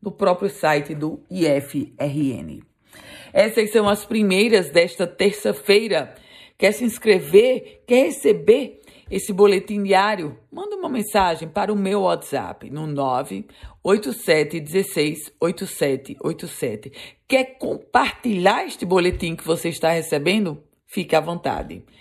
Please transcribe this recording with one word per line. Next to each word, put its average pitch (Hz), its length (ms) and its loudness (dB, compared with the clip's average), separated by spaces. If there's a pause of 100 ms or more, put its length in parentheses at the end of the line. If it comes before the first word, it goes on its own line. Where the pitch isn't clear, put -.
no 190 120 -10
próprio 196 380 0
site 151 440 -2
do 156 360 -8
I 180 160 0
F 143 500 -2
R 139 360 -2
N. 80 300 -12 (720)
Essas 214 400 2
são 208 160 4
as 208 160 0
primeiras 208 680 2
desta 175 360 2
terça-feira. 196 1080 0 (440)
Quer 196 140 4
se 208 120 -4
inscrever? 214 1000 2
Quer 247 200 4
receber 226 760 2 (300)
esse 196 220 -6
boletim 202 520 2
diário? 190 540 0 (140)
Manda 415 240 -10
uma 359 120 -8
mensagem 190 600 -2
para 202 240 -4
o 208 40 -2
meu 196 260 -2
WhatsApp 143 680 -4
no 151 180 -10
nove 139 600 -4 (360)
oito 214 300 0
sete 156 480 0
dezesseis 156 800 -4
oito 175 260 -2
sete 135 560 -4
oito 165 240 -6
sete. 120 460 -10 (340)
Quer 262 320 0
compartilhar - 1080 0
este - 180 -10
boletim 175 500 0
que - 120 -14
você 165 220 -2
está 160 240 -2
recebendo? 165 680 -2 (220)
Fique - 300 -4
à 156 60 6
vontade. 151 640 -6 (160)